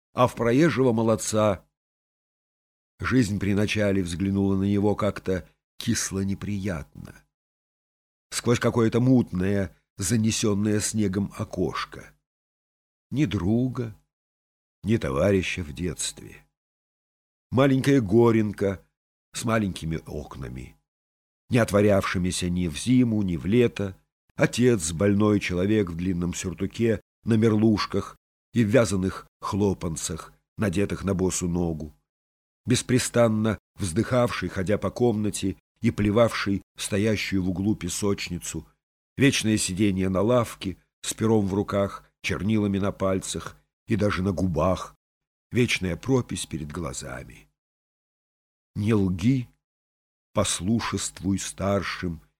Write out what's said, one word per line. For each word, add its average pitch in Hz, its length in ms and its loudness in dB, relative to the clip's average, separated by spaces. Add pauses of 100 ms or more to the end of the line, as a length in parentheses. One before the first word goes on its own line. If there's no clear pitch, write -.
(140)
а 123 120 4
в - 80 -6
проезжего 127 580 4
молодца». 107 720 0 (1300)
Жизнь 101 400 0
при 98 160 0
начале 101 480 0
взглянула 98 540 0
на 95 80 0
него 101 320 2
как-то 95 520 -4 (300)
кисло-неприятно, 95 1400 -6 (1160)
сквозь - 280 0
какое-то 117 420 2
мутное, 101 760 2 (200)
занесённое 107 840 0
снегом 101 560 -2
окошко. - 800 -6 (960)
Ни 139 140 0
друга, 113 720 -2 (840)
ни 107 140 2
товарища 87 640 0
в 73 100 -10
детстве. - 720 -8 (1080)
Маленькая 135 520 4
горенка — 107 840 2 (480)
с - 120 -10
маленькими 98 600 -2
окнами, 64 720 -12 (720)
не 120 100 2
отворявшимися 95 920 2
ни 90 160 0
в 76 100 -4
зиму, 120 460 2
ни 90 140 -2
в 67 100 -8
лето. 104 500 0 (380)
Отец, 117 580 2
больной 101 480 4
человек 95 500 0
в 82 60 -8
длинном 87 380 -2
сюртуке, 98 640 -2 (240)
на 113 100 2
мерлушках 107 840 2 (340)
и 120 120 2
в 98 40 0
вязаных 98 580 2 (140)
хлопанцах, 90 920 -4 (240)
надетых 98 480 -2
на 95 100 0
босу 90 340 0
ногу. 82 460 -4 (720)
Беспрестанно 113 920 2 (180)
вздыхавший, 101 760 -2
ходя 98 260 0
по 95 140 -4
комнате, 104 640 0 (240)
и 113 100 2
плевавший 104 720 2 (140)
в - 60 -12
стоящую 101 600 0
в 90 60 -2
углу 98 280 0
песочницу. 87 880 -6 (500)
Вечное 110 400 2
сидение 95 540 0
на 92 100 2
лавке 107 560 0 (240)
с - 140 -8
пером 110 320 2
в 92 80 -2
руках, 101 500 -2 (160)
чернилами 101 580 0
на 95 140 -2
пальцах - 640 -4 (300)
и 117 100 0
даже 98 260 0
на 98 100 0
губах. 87 640 -2 (560)
Вечная 92 460 0
пропись 123 480 -2
перед 76 260 -10
глазами. 65 800 -12 (1300)
Не 104 180 0
лги, 104 560 0 (840)
послушествуй 98 1040 -2
старшим 92 840 -4 (200)